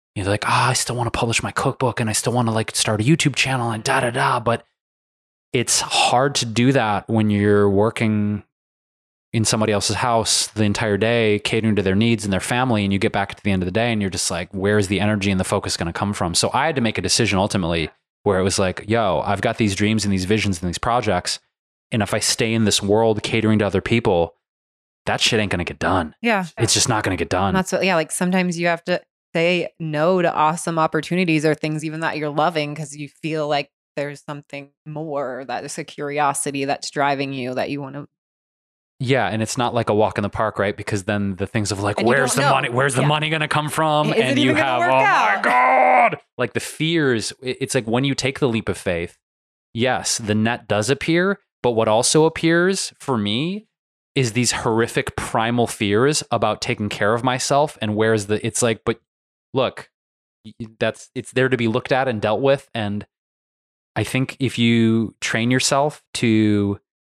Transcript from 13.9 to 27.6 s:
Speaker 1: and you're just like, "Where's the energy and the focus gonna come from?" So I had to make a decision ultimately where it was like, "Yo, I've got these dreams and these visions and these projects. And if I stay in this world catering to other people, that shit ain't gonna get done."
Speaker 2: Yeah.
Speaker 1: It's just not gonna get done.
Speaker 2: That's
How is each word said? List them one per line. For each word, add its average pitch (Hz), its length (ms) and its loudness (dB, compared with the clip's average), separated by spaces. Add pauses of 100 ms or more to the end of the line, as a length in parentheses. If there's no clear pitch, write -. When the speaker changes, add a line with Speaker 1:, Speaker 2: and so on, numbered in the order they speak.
Speaker 1:
and 107 80 -2
you're 98 100 -2
just 90 180 -4
like, 90 220 -6
"Where's 101 380 2
the 101 100 2
energy 101 320 0
and 92 80 2
the 92 60 0
focus 95 320 -2
gonna 85 160 -4
come 104 200 -2
from?" 87 220 -4
So 107 180 0
I 131 120 0
had 160 100 -2
to 131 60 -2
make 110 160 0
a - 40 -2
decision 95 380 0
ultimately 85 500 0 (340)
where 95 160 2
it 92 40 2
was 95 160 0
like, 92 300 -2
"Yo, 104 360 2
I've 98 140 0
got 113 180 -2
these 104 160 2
dreams 104 300 0
and 101 80 0
these 92 140 0
visions 101 360 0
and 92 60 -4
these 85 100 -4
projects. 107 640 -2 (500)
And 117 120 0
if 98 120 -2
I 110 60 0
stay 113 340 0
in 113 120 2
this 98 180 2
world 107 400 2
catering 110 360 2
to 104 60 2
other 98 140 0
people, 92 560 0 (720)
that 117 160 -2
shit - 180 2
ain't 101 120 -2
gonna 90 120 -2
get - 160 -10
done." 85 420 0
Speaker 2:
Yeah. 208 240 0 (120)
Speaker 1:
It's 117 160 0
just - 160 2
not 123 160 0
gonna 95 100 0
get - 140 -4
done. 185 240 2
Speaker 2:
That's 190 180 0